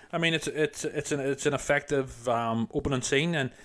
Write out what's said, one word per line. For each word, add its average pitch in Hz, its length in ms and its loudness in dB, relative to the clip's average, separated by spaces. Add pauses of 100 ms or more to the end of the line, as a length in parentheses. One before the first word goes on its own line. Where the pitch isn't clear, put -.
(140)
I 170 40 0
mean, 165 140 4
it's, 160 140 0
it's, 151 380 -2
it's 143 280 -4
an, 147 80 0
it's 135 240 -2
an 143 100 2
effective, 135 720 0
um, 113 440 2
opening 135 300 0
scene, 160 320 2
and, 135 160 0 (140)